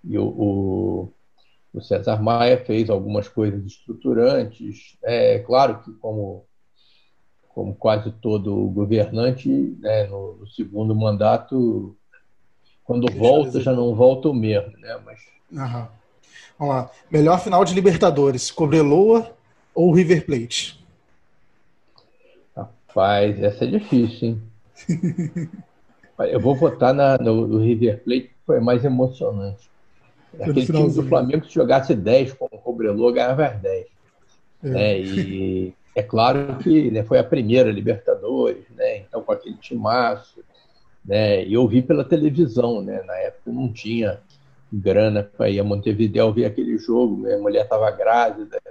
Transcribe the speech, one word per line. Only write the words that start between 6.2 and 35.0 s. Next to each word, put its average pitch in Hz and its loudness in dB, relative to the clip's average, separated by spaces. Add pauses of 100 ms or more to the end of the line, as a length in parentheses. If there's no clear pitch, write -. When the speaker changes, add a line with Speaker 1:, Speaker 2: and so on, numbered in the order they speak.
Speaker 1:
como 101 -10
quase 107 -2 (100)
todo 101 -2
governante, 110 -2 (320)
né, 107 -2
no, 98 -12
no 104 -20
segundo 107 -4
mandato, 107 0 (880)
quando 120 -2
Speaker 2:
Deixa 98 -2
eu - -8
Speaker 1:
volta, 135 4
Speaker 2:
dizer. 131 -2
Speaker 1:
já 131 0
não 120 0
volta 131 4
o 143 -2
mesmo, 107 -2
né? 113 -16
Mas 110 -20 (340)
Speaker 2:
Aham. 120 -10 (680)
Vamos 143 -2
lá. 127 -6 (200)
Melhor 156 6
final 185 4
de 170 -4
Libertadores, 160 2
Cobreloa 160 4 (440)
ou 170 4
River 175 4
Plate? - -8 (1700)
Speaker 1:
Rapaz, 101 0
essa 104 -2
é - -4
difícil, 123 -2
hein? 113 -6 (460)
Speaker 2:
<laughs> 170 -4 (800)
Speaker 1:
Eu 127 0
vou 135 2
votar 131 2
na, 139 4
no, 110 0
no 110 0
River 110 0
Plate, 123 -4
que - -20 (100)
foi 120 2
mais 120 2
emocionante. 107 -4 (640)
Speaker 2:
Foi - -12
no 156 -2
Speaker 1:
Aquele 135 2
time - -
do 160 -2
Speaker 2:
finalzinho. 147 2
Speaker 1:
Flamengo, 143 2
se - -20
jogasse 135 2
dez 117 2
com - -10
o - -14
Cobreloa, 117 0
ganhava 131 0
as 107 -6
dez. 95 -6 (800)
Speaker 2:
É. 139 -6
Speaker 1:
Né? 104 0
E 95 -4 (200)